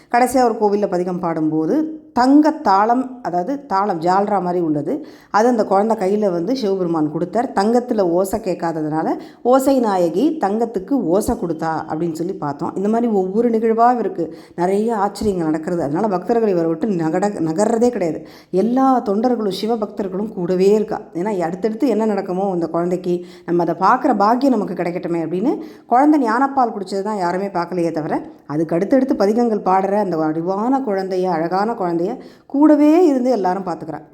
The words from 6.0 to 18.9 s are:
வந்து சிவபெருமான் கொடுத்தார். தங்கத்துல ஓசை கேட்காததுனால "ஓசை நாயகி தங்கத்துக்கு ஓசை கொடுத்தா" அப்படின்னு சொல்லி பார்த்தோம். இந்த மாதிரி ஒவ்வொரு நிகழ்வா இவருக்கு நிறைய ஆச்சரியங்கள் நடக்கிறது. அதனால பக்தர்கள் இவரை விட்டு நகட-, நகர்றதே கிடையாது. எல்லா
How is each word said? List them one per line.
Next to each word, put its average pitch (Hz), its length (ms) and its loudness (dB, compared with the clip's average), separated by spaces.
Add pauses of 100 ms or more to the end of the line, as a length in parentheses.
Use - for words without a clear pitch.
வந்து 175 260 -2
சிவபெருமான் 175 560 0
கொடுத்தார். 175 400 -4
தங்கத்துல 226 480 0
ஓசை 190 400 0
கேட்காததுனால 165 760 -4 (260)
"ஓசை 254 380 4
நாயகி 185 600 2
தங்கத்துக்கு 220 520 -2
ஓசை 214 420 0
கொடுத்தா" 160 380 -4 (160)
அப்படின்னு 165 240 -4
சொல்லி 170 200 -6
பார்த்தோம். - 440 -6
இந்த 190 120 -2
மாதிரி 233 240 0
ஒவ்வொரு 202 380 0
நிகழ்வா 226 420 4
இவருக்கு 185 440 -4 (200)
நிறைய 202 400 0
ஆச்சரியங்கள் 202 500 -2
நடக்கிறது. 160 360 -2
அதனால 160 260 -2
பக்தர்கள் 214 400 0
இவரை 170 200 0
விட்டு 165 180 -2
நகட-, 185 560 -2
நகர்றதே 220 460 2
கிடையாது. 175 380 -4 (240)
எல்லா 247 520 2